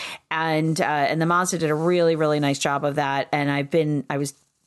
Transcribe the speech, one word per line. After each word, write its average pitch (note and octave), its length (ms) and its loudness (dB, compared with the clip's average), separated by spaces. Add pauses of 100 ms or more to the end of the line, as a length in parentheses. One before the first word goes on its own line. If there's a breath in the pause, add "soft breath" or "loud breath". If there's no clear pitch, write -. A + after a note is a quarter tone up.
(300 loud breath)
And, D#3+ 500 0
uh, D#3+ 40 0
and D3 360 0
the D#3+ 60 0
Mazda F3 320 0
did D#3 100 -2
a D3+ 60 0
really, E3 420 2
really D3+ 240 2
nice C#3+ 180 0
job C#3+ 280 -2
of C#3 80 -2
that. C#3 380 -2
And C#3+ 180 0
I've C#3+ 200 -2
been, D3+ 380 0
I D3 80 -4
was, C#3 160 -4 (340)